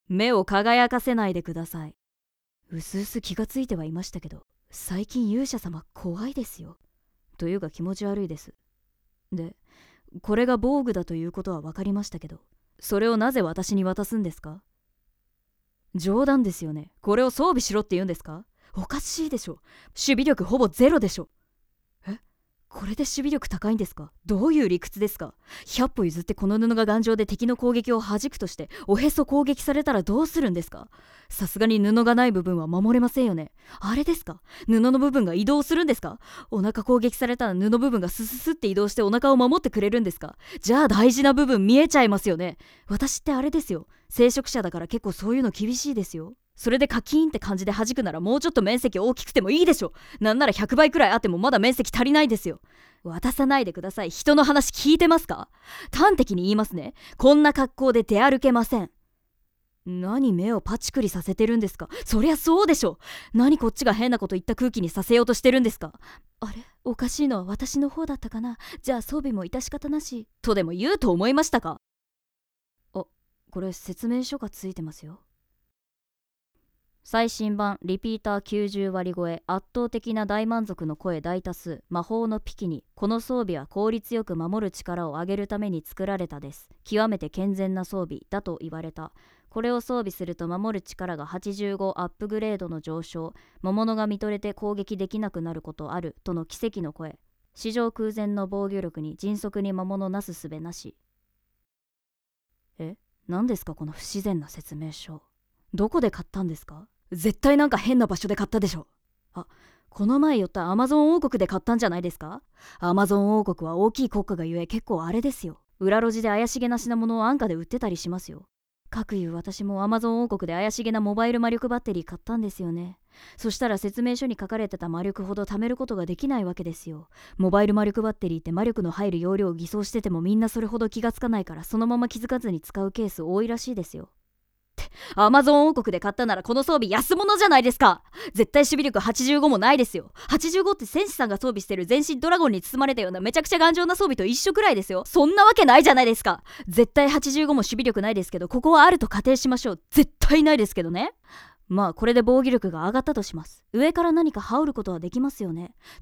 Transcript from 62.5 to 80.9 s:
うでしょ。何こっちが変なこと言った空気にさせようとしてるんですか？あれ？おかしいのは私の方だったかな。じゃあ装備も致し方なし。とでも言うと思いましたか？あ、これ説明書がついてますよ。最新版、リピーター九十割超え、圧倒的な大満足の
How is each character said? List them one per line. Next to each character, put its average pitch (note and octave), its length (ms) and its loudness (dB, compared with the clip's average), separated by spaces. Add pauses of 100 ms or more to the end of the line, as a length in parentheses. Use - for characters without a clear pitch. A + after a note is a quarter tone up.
う G#4+ 40 4
で D#4+ 80 6
し - 120 -2
ょ。 D#3+ 120 -4 (360)
何 C4+ 240 6
こ A#3 100 0
っ A3+ 40 -2
ち - 120 -8
が A#3 80 4
変 A3+ 180 0
な A#3 80 0
こ G3 80 -6
と F#3+ 80 -6
言 F3+ 60 -2
っ - 40 -18
た A3+ 100 -2
空 B3 160 0
気 A3 100 -4
に F3 80 -2
さ F#3 140 -6
せ A#3 120 2
よ A#3+ 100 6
う - 20 -2
と B3 80 2
し - 80 -6
て B3+ 100 8
る C4 80 4
ん - 20 2
で A#3 60 2
す - 100 -6
か？ - 140 -12 (480)
あ A3 60 -8
れ？ A3 180 -12 (200)
お B3 100 -2
か B3 160 -4
し - 100 -6
い D4 80 2
の B3 80 0
は F#3 80 -4
私 G#3 340 -4
の C#4 120 0
方 D#4+ 160 -6
だ C#4+ 80 -6
っ C4+ 40 -12
た A3+ 120 -12
か A3+ 100 -8
な。 A#3 160 -8 (240)
じ C4 140 -2
ゃ - 20 -4
あ A3+ 60 -6
装 C#4+ 160 -6
備 C#4 140 -4
も F#3+ 120 -6
致 G#3+ 160 -8
し - 80 -10
方 C#4+ 220 -10
な D4 100 -2
し。 A#3 260 -14 (140)
と A3+ 140 0
で G3 100 0
も E3 80 -6
言 A#3 220 0
う - 40 -4
と A#3 120 2
思 F3+ 180 2
い C4 60 2
ま D4+ 100 4
し D#4 60 -4
た A#3+ 100 2
か？ D3+ 220 -10 (1120)
あ、 F#3+ 100 -6 (460)
こ F#3 100 -8
れ F#3 140 -6
説 - 340 -8
明 B3 140 0
書 C4+ 160 -8
が G#3+ 100 -8
つ - 180 -14
い F#3+ 60 -10
て F3 80 -12
ま D#3+ 120 -10
す - 120 -20
よ。 D#3+ 160 -20 (1900)
最 A3+ 220 0
新 G#3+ 260 -4
版、 G3+ 260 -4
リ F#3 180 -6
ピ A3 160 -6
ー - 40 -10
タ G3+ 180 -4
ー - 20 -6
九 G#3 260 -4
十 G3 240 -4
割 F#3 240 -6
超 F3 140 -4
え、 E3 180 -10
圧 F#3+ 300 -6
倒 A#3+ 120 -2
的 A#3 240 -6
な G#3+ 140 -2
大 G#3+ 180 -2
満 A3+ 220 -2
足 F3 200 -10
の D#3 100 -6